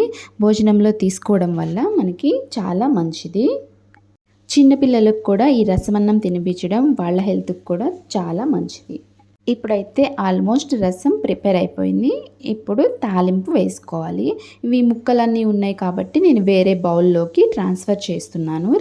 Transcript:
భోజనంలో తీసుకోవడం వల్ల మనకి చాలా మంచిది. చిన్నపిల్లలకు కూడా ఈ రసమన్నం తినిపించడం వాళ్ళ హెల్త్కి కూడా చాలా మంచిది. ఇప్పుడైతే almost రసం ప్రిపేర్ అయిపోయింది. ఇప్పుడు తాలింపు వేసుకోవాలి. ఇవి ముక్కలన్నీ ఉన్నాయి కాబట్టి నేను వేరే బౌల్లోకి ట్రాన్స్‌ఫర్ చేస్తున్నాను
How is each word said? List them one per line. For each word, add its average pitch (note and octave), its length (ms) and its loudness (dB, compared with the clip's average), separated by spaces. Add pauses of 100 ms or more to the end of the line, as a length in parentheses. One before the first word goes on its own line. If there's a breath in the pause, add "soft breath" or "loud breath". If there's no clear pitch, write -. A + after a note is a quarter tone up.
(420 loud breath)
భోజనంలో G#3+ 500 4
తీసుకోవడం F#3+ 640 0
వల్ల E3 240 -4 (180)
మనకి G3 340 0 (260)
చాలా F#3 300 -2
మంచిది. F3 600 -2 (1000)
చిన్నపిల్లలకు B3+ 800 4
కూడా G3+ 180 2
ఈ A#3+ 160 4
రసమన్నం G#3 640 2
తినిపించడం F3+ 580 -2 (160)
వాళ్ళ F3 220 0
హెల్త్కి F#3 500 -4
కూడా G#3 180 -2 (260)
చాలా F3+ 300 -4
మంచిది. F3 540 -6 (480)
ఇప్పుడైతే A3 560 -2 (220)
almost F#3+ 460 0 (120)
రసం F#3 320 0 (100)
ప్రిపేర్ G3 360 -2
అయిపోయింది. F#3 520 -2 (400)
ఇప్పుడు G#3+ 320 -2 (180)
తాలింపు F#3 480 0
వేసుకోవాలి. F#3 760 -4 (340 loud breath)
ఇవి B3 160 0 (120)
ముక్కలన్నీ A#3 540 0
ఉన్నాయి G3+ 380 0
కాబట్టి F#3 440 -2
నేను A3+ 240 4
వేరే F#3+ 240 4 (100)
బౌల్లోకి E3+ 580 2 (120)
ట్రాన్స్‌ఫర్ F#3+ 540 -2
చేస్తున్నాను E3 720 -4